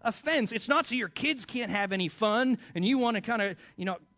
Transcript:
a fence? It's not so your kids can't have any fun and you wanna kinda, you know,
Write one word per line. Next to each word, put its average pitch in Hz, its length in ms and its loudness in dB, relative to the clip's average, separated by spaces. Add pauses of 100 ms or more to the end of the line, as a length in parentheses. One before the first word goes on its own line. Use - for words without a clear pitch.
a 233 100 0
fence? 294 400 0
It's 226 160 -6
not 285 200 4
so 233 80 -6
your 220 160 -2
kids 269 340 -2
can't 240 260 -6
have 202 220 0
any 185 160 0
fun 226 500 2 (160)
and 175 100 0
you 262 140 4
wanna 233 220 2
kinda, 208 340 -2 (220)
you 180 80 -6
know, 185 140 -2 (200)